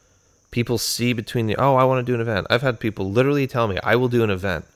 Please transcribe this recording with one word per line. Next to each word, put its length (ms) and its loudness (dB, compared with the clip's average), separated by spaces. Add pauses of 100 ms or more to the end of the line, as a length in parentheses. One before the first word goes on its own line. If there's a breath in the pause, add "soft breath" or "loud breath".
(520 soft breath)
People 260 0
see 360 -2
between 340 -4
the, 80 -2
"Oh, 200 2
I 100 4
wanna 180 2
do 120 -2
an 60 -2
event." 280 -2
I've 120 2
had 200 -2
people 280 -4
literally 380 2
tell 220 -2
me, 120 -4
"I 140 2
will 140 2
do 140 2
an 60 2
event 360 -4 (100)